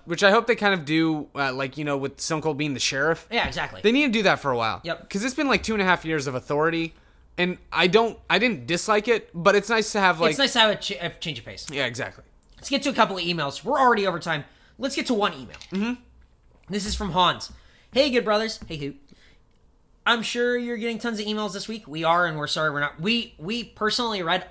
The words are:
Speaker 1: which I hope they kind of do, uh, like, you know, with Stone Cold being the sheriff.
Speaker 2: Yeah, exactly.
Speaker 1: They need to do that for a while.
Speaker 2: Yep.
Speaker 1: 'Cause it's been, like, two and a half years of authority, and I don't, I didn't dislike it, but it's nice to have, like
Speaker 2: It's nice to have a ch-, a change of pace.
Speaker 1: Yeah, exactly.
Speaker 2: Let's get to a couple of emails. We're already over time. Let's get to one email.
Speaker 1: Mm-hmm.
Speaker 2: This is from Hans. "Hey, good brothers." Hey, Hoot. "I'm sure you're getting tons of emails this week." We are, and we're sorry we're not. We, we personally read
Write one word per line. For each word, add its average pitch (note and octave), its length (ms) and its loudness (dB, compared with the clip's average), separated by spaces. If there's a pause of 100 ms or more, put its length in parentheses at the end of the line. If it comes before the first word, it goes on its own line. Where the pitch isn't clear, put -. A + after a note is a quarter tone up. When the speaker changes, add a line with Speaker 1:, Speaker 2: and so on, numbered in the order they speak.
Speaker 1:
which D#3+ 180 -4
I G3 80 8
hope A3+ 160 4
they A#3 100 2
kind G3+ 180 2
of E3 100 -4
do, D#3 500 0
uh, C#3 200 -2
like, C3+ 240 -6
you D#3 60 -6
know, C#3+ 120 -2
with C3+ 240 -6
Stone D#3 220 -2
Cold D3+ 160 -2
being D3 160 -2
the A#2 60 -6
sheriff. D3+ 500 -2
Speaker 2:
Yeah, A3 180 0
exactly. C3+ 340 -8
Speaker 1:
They G#3+ 100 6
need D4 140 4
to B3 60 0
do A3 120 2
that E3+ 160 4
for C#3+ 100 0
a B2 60 2
while. A2 280 -2
Speaker 2:
Yep. E3 240 -8
Speaker 1:
'Cause G3+ 160 -4
it's B3+ 100 -2
been, D4+ 140 0
like, A3+ 140 2
two A3 100 -2
and G#3+ 80 0
a F#3+ 60 2
half F3 180 2
years D#3+ 220 -2
of C3+ 80 -4
authority, D#3+ 600 -2 (440)
and F3+ 180 0 (160)
I E3 140 4
don't, G#3+ 320 4 (100)
I F3 100 4
didn't G3 280 0
dislike G#3 420 0
it, A3+ 240 0
but F3 220 4
it's G3+ 160 2
nice A3 220 0
to G#3 80 0
have, F3+ 200 4
like E3 120 4
Speaker 2:
It's - 60 0
nice C#4 140 2
to B3 60 0
have A3 120 6
a G3 60 0
ch-, - 140 -6 (100)
a E3+ 80 -4 (100)
change D3 200 -8
of - 80 -16
pace. F#2+ 240 -12
Speaker 1:
Yeah, C3+ 160 -2
exactly. A2+ 380 -8 (340)
Speaker 2:
Let's - 100 -12
get C4+ 140 0
to C#4+ 80 0
a - 20 -4
couple G3 240 2
of F3+ 80 -6
emails. D#3+ 400 -4
We're C4+ 160 0
already A#3 260 6
over E3+ 120 -2
time. D#3 260 -4 (340)
Let's C4 160 -2
get - 120 -2
to B3+ 80 2
one G3+ 180 2
email. B2+ 240 -14 (160)
Speaker 1:
Mm-hmm. G#3 200 -2 (760)
Speaker 2:
This F#3+ 180 -2
is G#3 80 -2
from G3 180 -4
Hans. E3 400 0 (400)
"Hey, C#4 180 4
good A#3+ 140 2
brothers." A3 440 0
Hey, E3 80 -8
Hoot. C#3+ 200 -8 (1120)
"I'm A3+ 160 2
sure A#3+ 340 0
you're A#3+ 200 -4
getting A3+ 220 -4
tons A3+ 220 -6
of G#3+ 60 -6
emails G#3+ 260 -4
this G3 160 -8
week." A3 180 -10
We D#3 180 -6
are, E3+ 220 4
and D#3+ 100 -2
we're D3 120 -4
sorry D#3 220 0
we're C#3+ 100 -4
not. D3 200 -4
We, A3+ 380 0
we G#3+ 260 -6
personally G#3+ 580 -2
read F3+ 280 0